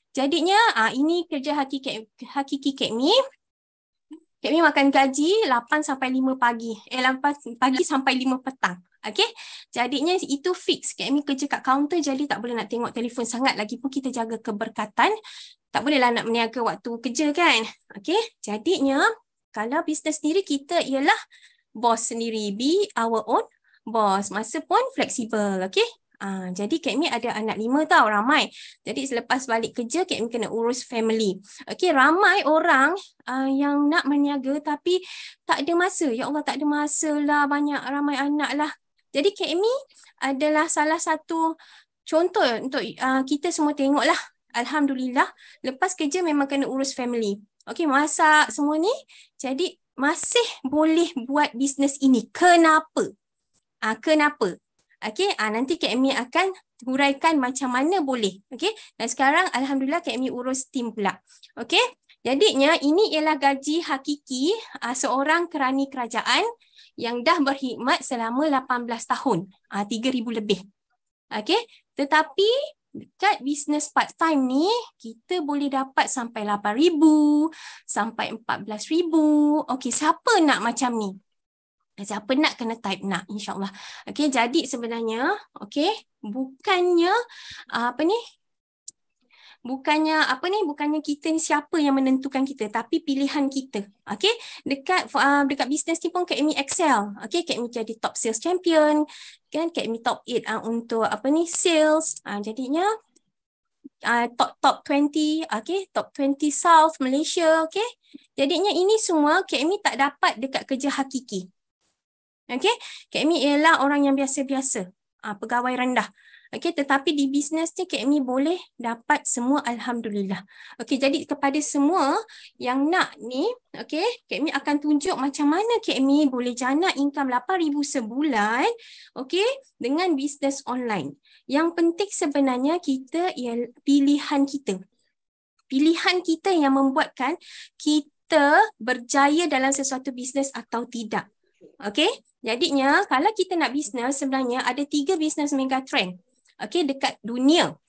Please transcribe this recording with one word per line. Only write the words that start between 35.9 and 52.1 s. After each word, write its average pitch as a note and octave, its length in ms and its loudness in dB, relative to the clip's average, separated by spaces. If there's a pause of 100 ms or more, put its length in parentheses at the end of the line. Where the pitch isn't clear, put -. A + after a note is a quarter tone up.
"Ya B3 200 -4
Allah, D4+ 120 -4
tak C4 160 -4
ada D4+ 80 -2
masa D4 520 2
lah, D4 320 2
banyak, D4 320 -2
ramai C#4+ 320 -2
anak C#4+ 400 -2
lah." D4 160 -2 (400)
Jadi F4 240 0
Kak F4 240 -4
Mi A#4 160 2 (480)
adalah D4+ 480 0
salah D#4+ 280 2
satu D#4+ 600 -2 (480)
contoh F4 400 2 (160)
untuk, C4 160 -4 (240)
ah, C4 240 2
kita D4+ 240 -2
semua D4 240 0
tengok C#4 320 2
lah. E4+ 120 2 (360)
Alhamdulillah, B3+ 720 0 (400)
lepas F4+ 320 -2
kerja E4 240 -2
memang C#4+ 240 0
kena C#4 160 -2
urus C4 320 -4
family. A3+ 480 -4 (240)
Okey, D4 240 -2
masak D4+ 640 4
semua D4+ 240 0
ni. G4+ 140 0 (420)
Jadi C4+ 400 -4 (240)
masih E4+ 480 6 (160)
boleh D#4+ 480 2 (160)
buat D4 240 0
bisnes C#4 480 0
ini. C4 320 2